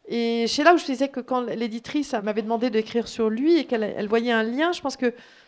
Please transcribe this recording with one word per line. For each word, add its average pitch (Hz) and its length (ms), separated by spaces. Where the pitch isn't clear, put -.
Et 233 400
c'est 285 160
là 339 100
où 339 40
je - 80
disais 269 220
que 262 140
quand 254 200
l'éditrice 233 800
m'avait 214 200
demandé 226 280
d'écrire 220 380
sur 220 220
lui 285 300
et 262 60
qu'elle, 220 180
elle 208 240
voyait 233 260
un 226 100
lien, 285 300
je - 80
pense 269 160
que 240 160